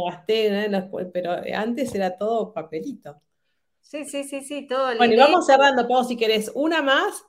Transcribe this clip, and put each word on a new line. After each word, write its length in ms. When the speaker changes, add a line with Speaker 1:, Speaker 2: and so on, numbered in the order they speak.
Speaker 1:
gasté, 460
¿no? 80
En 140
la 60
escuela, 340
pero 200
antes 380
era 220
todo 360
papelito. 680
Speaker 2:
Sí, 240
sí, 200
sí, 180
sí, 240
todo 180
Speaker 1:
Bueno, 200
y 40
Speaker 2:
libreta. 220
Speaker 1:
vamos 160
cerrando, 420
Pau, 160
si 120
querés. 380
Una 280
más, 460